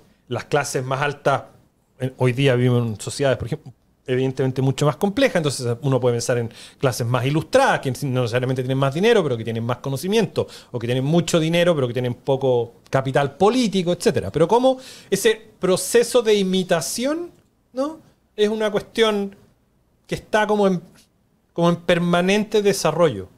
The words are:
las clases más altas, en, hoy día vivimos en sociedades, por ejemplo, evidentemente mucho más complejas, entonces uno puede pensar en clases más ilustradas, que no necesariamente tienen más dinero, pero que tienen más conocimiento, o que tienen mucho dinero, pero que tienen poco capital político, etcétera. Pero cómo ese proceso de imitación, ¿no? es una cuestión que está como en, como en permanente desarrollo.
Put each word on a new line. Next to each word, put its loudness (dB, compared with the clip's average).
las -6
clases -2
más -4
altas, -2
en, -6
hoy 2
día 2
vivimos 2
en -6
sociedades, -2
por -8
ejemplo, -10
evidentemente -2
mucho 0
más 0
complejas, 0
entonces -2
uno 0
puede 2
pensar -2
en -4
clases -2
más 0
ilustradas, 2
que -6
no -2
necesariamente -2
tienen -2
más 0
dinero, 2
pero -2
que -8
tienen -4
más -4
conocimiento, -2
o -8
que -6
tienen -2
mucho 2
dinero, 2
pero 0
que -6
tienen -2
poco -2
capital 0
político, 2
etcétera. -2
Pero 2
cómo 2
ese -2
proceso 0
de 2
imitación, -2
¿no? -6
es 2
una -2
cuestión 0
que -6
está 0
como 2
en, 0
como 2
en 2
permanente 2
desarrollo. 2